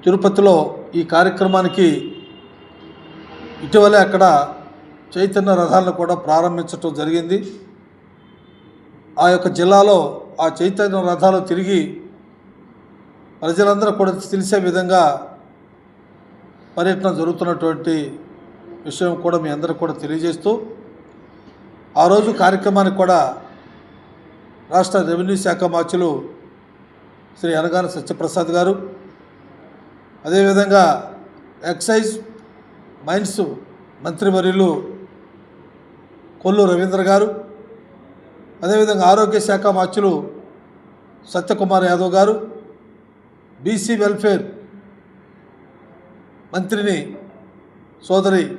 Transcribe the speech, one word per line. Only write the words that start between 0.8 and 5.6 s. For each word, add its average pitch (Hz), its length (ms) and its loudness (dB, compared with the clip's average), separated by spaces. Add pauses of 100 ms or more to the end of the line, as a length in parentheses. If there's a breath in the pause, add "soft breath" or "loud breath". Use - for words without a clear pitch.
ఈ - 20 -2 (120)
కార్యక్రమానికి 185 720 2 (1800)
ఇటీవలే 208 380 6
అక్కడ 190 200 2 (920)
చైతన్య 196 460 0